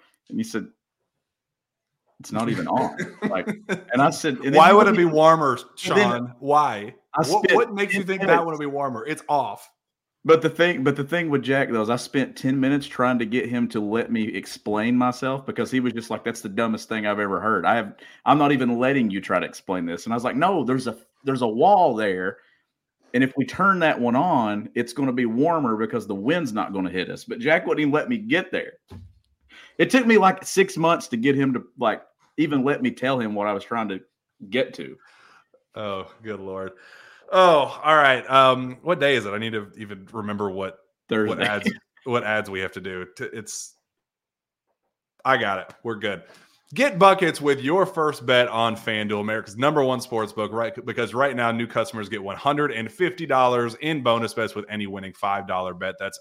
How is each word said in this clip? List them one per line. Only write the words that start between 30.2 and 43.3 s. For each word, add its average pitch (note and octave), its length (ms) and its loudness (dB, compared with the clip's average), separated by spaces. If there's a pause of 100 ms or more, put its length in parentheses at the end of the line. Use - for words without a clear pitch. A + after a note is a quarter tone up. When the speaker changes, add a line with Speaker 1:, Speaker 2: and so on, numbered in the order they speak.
Speaker 1:
six - 320 0
months E3 320 2
to B2 80 -4
get C3 180 2
him C3+ 200 0
to, A#2 100 -6 (140)
like, A2+ 240 0 (340)
even D3 280 0
let C#3+ 180 0
me B2 80 0
tell C3 280 -4
him A2 160 -4
what G2+ 120 -2
I G#2 60 0
was G2 120 -6
trying A2+ 240 -6
to F#2+ 120 -8 (500)
get C3 240 -2
to. C2 220 -14 (760)
Speaker 2:
Oh, G2 380 -10 (100)
good G#2+ 160 -12
Lord. F#2+ 340 -10 (600)
Oh, E3+ 500 4
all D#3 140 4
right. C3+ 340 4
Um, B2+ 520 4
what E3 180 -2
day C#3 160 4
is A2 80 -2
it? G2+ 60 -6
I G2+ 80 -6
need A2 140 -4
to G#2 240 -6
even G2+ 360 -16
remember G#2 380 -6
what, F#2 60 -8
what F#2+ 240 -8 (280)
Speaker 1:
Thursday. G#2+ 360 0
Speaker 2:
ads, G2+ 280 -2 (320)
what A#2+ 200 -2
ads G#2 260 -2
we F#2+ 100 -4
have F#2 120 -6
to G2 80 -12
do. F2+ 260 -10 (100)
T-, B2+ 160 -10